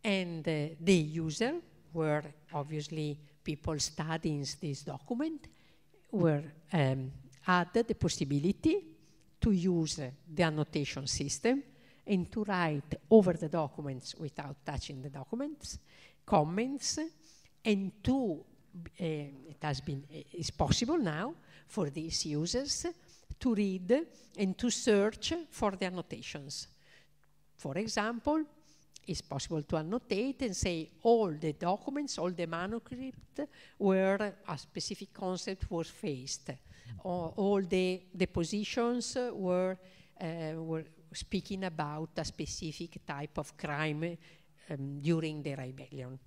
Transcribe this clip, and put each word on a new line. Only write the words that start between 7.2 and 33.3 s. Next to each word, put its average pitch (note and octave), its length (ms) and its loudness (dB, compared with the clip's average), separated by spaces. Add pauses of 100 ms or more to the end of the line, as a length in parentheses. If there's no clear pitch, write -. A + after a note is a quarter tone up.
had F3+ 320 2
the A3+ 220 2
possibility F3+ 880 2 (580)
to A#3 100 6
use E3+ 480 2 (340)
the E3+ 100 4
annotation D3+ 640 0
system A#3+ 560 0 (420)
and F3+ 260 0
to A3 120 -2
write F3 520 0 (140)
over G3 240 12
the D#3+ 160 -2
documents C#3+ 680 -4
without C#3+ 400 -8 (100)
touching C#3 360 -6
the C#3+ 80 -8
documents, A#3 680 -8 (460)
comments, G#3 720 2 (640)
and G3 280 2 (120)
to, B3 400 2 (320)
uh, E3+ 280 -10
it C#3+ 580 -6
has C#3 200 -2
been, C#3 220 -6 (300)
is E3+ 180 -6
possible A3+ 460 2
now G3 360 0 (340)
for E3 220 -2
these D#3+ 360 -4
users F3 600 -2 (540)
to A#3+ 160 2
read G3 500 2 (320)
and F#3+ 200 0
to A#3+ 120 2
search G#3+ 640 4 (160)
for G#3 220 0
the F#3+ 140 -4
annotations. D#3 800 -8 (920)
For C#3 200 -6
example, A3+ 680 0 (640)
it's D3+ 160 -4
possible D3 420 -4
to E3 140 -2
annotate G#3+ 680 -2
and G3+ 120 -2
say E3 340 -2 (140)
all A3+ 280 6
the D3+ 220 -2
documents, C4+ 640 -2
all F3+ 140 0
the F3 140 -2
manuscript A3+ 960 -6 (360)